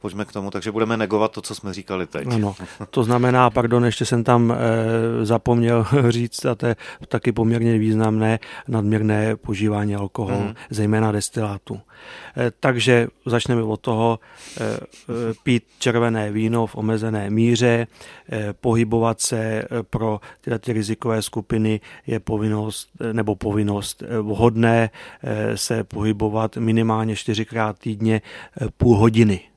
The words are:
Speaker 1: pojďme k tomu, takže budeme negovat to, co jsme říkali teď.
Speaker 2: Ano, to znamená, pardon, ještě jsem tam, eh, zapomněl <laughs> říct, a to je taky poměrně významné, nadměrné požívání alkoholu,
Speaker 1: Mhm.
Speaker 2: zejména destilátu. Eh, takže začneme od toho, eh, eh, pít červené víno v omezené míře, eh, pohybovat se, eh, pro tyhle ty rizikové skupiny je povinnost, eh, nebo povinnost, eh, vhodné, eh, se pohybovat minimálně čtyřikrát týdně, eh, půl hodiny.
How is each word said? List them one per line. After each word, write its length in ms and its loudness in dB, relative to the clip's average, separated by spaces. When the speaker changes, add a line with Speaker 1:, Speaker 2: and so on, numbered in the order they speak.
Speaker 1:
pojďme 240 -6
k 80 -16
tomu, 180 -8
takže 220 -6
budeme 240 0
negovat 360 0
to, 100 -10
co 120 -10
jsme 200 -10
říkali 320 -6
teď. 280 -8
Speaker 2:
Ano, 200 0
to 140 0
znamená, 460 4
pardon, 340 2
ještě 220 0
jsem 180 0
tam, 280 4
eh, 760 0
zapomněl 600 2
<laughs> 100 4
říct, 360 -2
a 100 0
to 120 -4
je 100 0
taky 240 -2
poměrně 460 2
významné, 600 2
nadměrné 680 0
požívání 600 -2
alkoholu, 440 -4
Speaker 1:
Mhm. 140 -4
Speaker 2:
zejména 420 0
destilátu. 680 -6
Eh, 240 -2
takže 460 4
začneme 360 0
od 180 -4
toho, 380 0
eh, 40 -4
eh, 760 -6
pít 220 0
červené 540 0
víno 340 0
v 100 -10
omezené 540 -2
míře, 560 4
eh, 280 -6
pohybovat 600 0
se, 200 -2
eh, 260 -4
pro 380 -4
tyhle 180 -4
ty 140 -6
rizikové 500 -2
skupiny 580 -2
je 140 -2
povinnost, 680 -4
eh, 120 -4
nebo 240 0
povinnost, 680 -2
eh, 180 -6
vhodné, 680 4
eh, 340 -4
se 280 -4
pohybovat 720 -2
minimálně 600 0
čtyřikrát 640 -4
týdně, 440 0
eh, 60 -4
půl 200 6
hodiny. 440 6